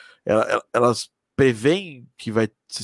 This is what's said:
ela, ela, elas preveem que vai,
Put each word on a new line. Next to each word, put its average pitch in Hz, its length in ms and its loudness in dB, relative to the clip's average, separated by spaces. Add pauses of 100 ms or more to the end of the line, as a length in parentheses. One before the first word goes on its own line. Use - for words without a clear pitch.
(260)
ela, 110 180 2
ela, - 280 -2
elas 120 380 0 (260)
preveem 135 720 0 (100)
que - 140 -10
vai, 110 160 0 (360)